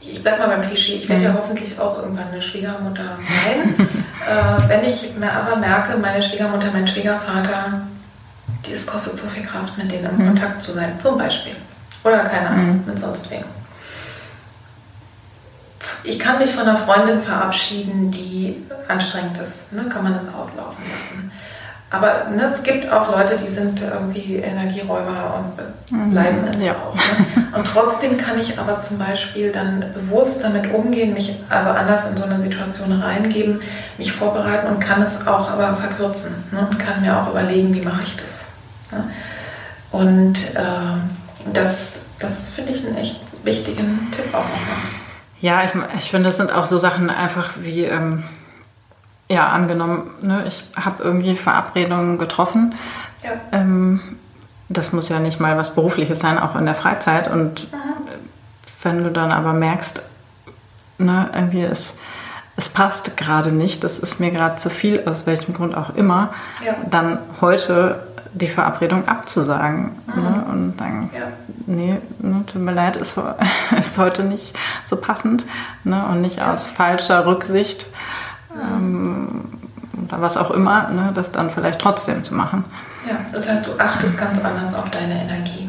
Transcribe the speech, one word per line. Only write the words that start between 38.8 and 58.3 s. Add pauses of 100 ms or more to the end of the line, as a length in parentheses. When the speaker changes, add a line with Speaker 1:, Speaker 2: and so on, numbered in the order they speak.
Speaker 1:
Ne? (880)
Und,
äh,
das, (160)
das
finde
ich
einen
echt (240)
wichtigen
Tipp
auch
nochmal. (500)
Speaker 2:
Ja,
ich, (300)
ich
finde,
das
sind
auch
so
Sachen
einfach (100)
wie,
ähm, (1040)
ja,
angenommen, (120)
ne,
ich (120)
hab
irgendwie
Verabredungen
getroffen. (480)
Speaker 1:
Ja. (220)
Speaker 2:
Ähm, (680)
das
muss
ja
nicht
mal
was
Berufliches
sein,
auch
in
der
Freizeit.
Und
Speaker 1:
Mhm. (1080)